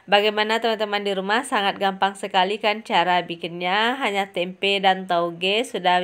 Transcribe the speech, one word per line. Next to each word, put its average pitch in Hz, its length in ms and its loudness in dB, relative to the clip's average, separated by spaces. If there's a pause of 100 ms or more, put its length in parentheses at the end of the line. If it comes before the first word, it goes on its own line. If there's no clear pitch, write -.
Bagaimana 214 560 2
teman-teman 208 400 -2
di 202 80 -2
rumah? 196 320 0
Sangat 202 320 0
gampang 196 400 0
sekali 196 400 0
kan 214 320 -2
cara 180 400 4
bikinnya. 180 720 -2
Hanya 202 320 -2
tempe 190 480 -2
dan 190 320 2
tauge 175 560 0
sudah 180 360 2